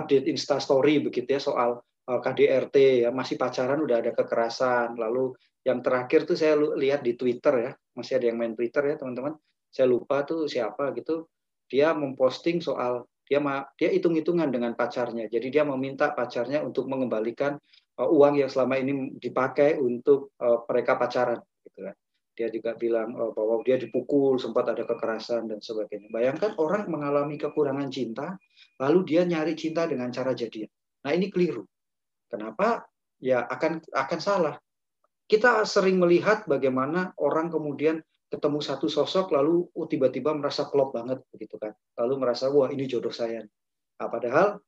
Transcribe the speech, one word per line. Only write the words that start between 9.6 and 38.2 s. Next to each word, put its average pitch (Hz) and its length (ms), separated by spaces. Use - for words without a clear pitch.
Saya 131 160
lupa 135 400
tuh 160 160
siapa 131 480
gitu, 156 400
dia 151 240
memposting 135 640
soal 123 480
dia 139 80
ma-, 139 240
dia 185 160
hitung-hitungan 165 560
dengan 120 240
pacarnya. 117 560
Jadi 127 240
dia 147 80
meminta 135 560
pacarnya 127 480
untuk 127 240
mengembalikan, 131 720
eh, 123 160
uang 143 320
yang 131 80
selama 131 320
ini 135 400
dipakai 135 560
untuk, 135 640
eh, 120 240
mereka 127 320
pacaran 120 400
gitu - 240
kan. 98 80
Dia 113 160
juga 113 240
bilang, 117 400
eh, 120 160
bahwa 110 320
dia 127 160
dipukul, 131 640
sempat 117 320
ada 117 80
kekerasan 110 640
dan 107 160
sebagainya. 104 480
Bayangkan 139 480
orang 180 320
mengalami 147 480
kekurangan 139 560
cinta, 135 400
lalu 160 240
dia 156 240
nyari 156 240
cinta 156 320
dengan 123 240
cara 127 240
jadian. 113 400
Nah, 143 80
ini 190 160
keliru. 156 400
Kenapa? 196 560
Ya 127 240
akan, 160 480
akan 139 320
salah. 180 320
Kita 220 400
sering 190 320
melihat 175 480
bagaimana 135 720
orang 156 320
kemudian 156 480